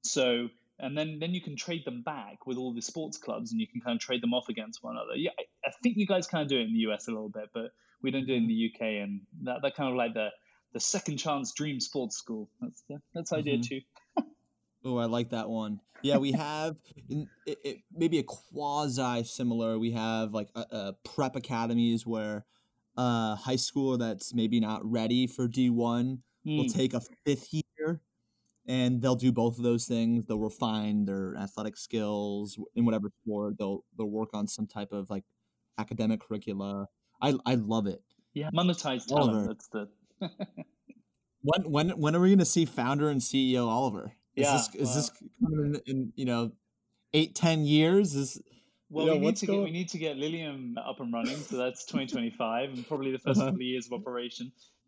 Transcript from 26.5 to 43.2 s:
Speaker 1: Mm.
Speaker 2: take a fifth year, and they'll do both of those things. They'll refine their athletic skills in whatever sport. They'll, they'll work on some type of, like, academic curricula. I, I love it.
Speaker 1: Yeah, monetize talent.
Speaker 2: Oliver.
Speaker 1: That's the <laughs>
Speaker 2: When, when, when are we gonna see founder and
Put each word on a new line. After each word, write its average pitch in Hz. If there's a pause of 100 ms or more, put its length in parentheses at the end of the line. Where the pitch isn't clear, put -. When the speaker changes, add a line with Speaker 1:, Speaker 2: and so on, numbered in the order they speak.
Speaker 1:
Mm. 120
Speaker 2:
take 131
a 120 (240)
fifth 143
year, 156 (680)
and 127
they'll 127
do 127
both 117
of 120
those 120
things. 113
They'll 107
refine 107
their 98
athletic 104
skills 104 (160)
in 117
whatever 107 (100)
sport. 104
They'll, 98 (120)
they'll 107
work 110
on 104
some 107
type 101
of, 98
like, 98 (560)
academic 110
curricula. 98 (320)
I, 143 (120)
I 127
love 110
it. 92 (320)
Speaker 1:
Yeah, 147
monetize 160
talent. 139
Speaker 2:
Oliver. 107
Speaker 1:
That's -
the 104 (320)
<laughs> 185 (1120)
Speaker 2:
When, 160
when, 156
when 151
are 175
we 185
gonna 196
see 165
founder 143
and 135